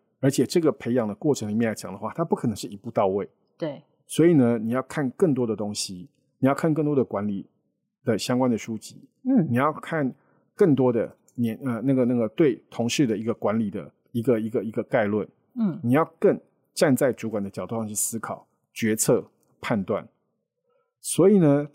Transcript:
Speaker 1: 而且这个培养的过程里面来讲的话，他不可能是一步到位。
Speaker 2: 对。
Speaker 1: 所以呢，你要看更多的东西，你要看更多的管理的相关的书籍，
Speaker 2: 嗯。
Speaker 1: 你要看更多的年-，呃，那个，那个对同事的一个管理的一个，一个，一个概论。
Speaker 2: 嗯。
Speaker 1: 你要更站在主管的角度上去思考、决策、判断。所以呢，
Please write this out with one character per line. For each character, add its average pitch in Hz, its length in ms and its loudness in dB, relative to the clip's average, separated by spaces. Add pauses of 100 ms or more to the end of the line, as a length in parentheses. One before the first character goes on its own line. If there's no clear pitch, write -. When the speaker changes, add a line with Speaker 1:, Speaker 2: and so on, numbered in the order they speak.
(200)
Speaker 1:
而 135 100 2
且 135 140 0
这 - 160 0
个 156 100 2
培 117 220 -6
养 120 160 0
的 101 60 -6
过 147 200 0
程 110 140 -4
里 104 60 -4
面 117 120 2
来 156 80 -2
讲 - 160 -12
的 95 60 -12
话， 104 180 -10
他 160 80 -6
不 180 140 0
可 - 100 -6
能 110 80 -2
是 - 140 -10
一 - 80 -14
步 - 140 -14
到 107 160 2
位。 95 200 -2 (300)
Speaker 2:
对。 151 240 -10 (260)
Speaker 1:
所 156 200 2
以 175 80 6
呢， 120 240 4
你 113 140 -4
要 127 100 -2
看 143 280 -6
更 165 220 2
多 123 140 0
的 110 80 -2
东 104 180 -6
西， 90 360 -10 (320)
你 131 80 4
要 139 40 4
看 156 220 0
更 156 100 -2
多 147 120 0
的 120 80 4
管 104 240 -4
理 98 180 -6 (560)
的 110 160 0
相 127 180 -2
关 127 140 2
的 110 80 0
书 113 180 -8
籍， - 320 -18 (140)
Speaker 2:
嗯。 254 260 2
Speaker 1:
你 120 80 0
要 143 160 2
看 147 400 -4 (400)
更 175 220 4
多 127 180 4
的 110 240 -2 (200)
年-， 113 280 -2
呃， 120 180 -4
那 135 120 2
个， 127 100 2
那 120 120 0
个 113 140 0
对 143 380 2
同 117 200 -4
事 139 180 0
的 110 100 -2
一 110 60 -8
个 110 100 -4
管 107 240 -2
理 110 140 -2
的 85 180 -10 (220)
一 120 100 -4
个， 113 200 2
一 110 100 -6
个， 110 140 -2
一 113 80 -8
个 113 100 -4
概 113 220 0
论。 104 200 -2 (300)
Speaker 2:
嗯。 196 260 -4
Speaker 1:
你 120 120 -2
要 156 120 4 (140)
更 170 180 4 (380)
站 147 220 2
在 131 160 2
主 110 180 -8
管 104 100 -4
的 98 80 -6
角 98 160 -10
度 113 120 -8
上 113 100 -6
去 107 80 -12
思 - 240 -6
考、 - 260 -10 (280)
决 110 240 0
策、 113 280 2 (360)
判 110 200 -2
断。 95 280 -6 (920)
所 180 300 4
以 208 80 6
呢， 147 360 4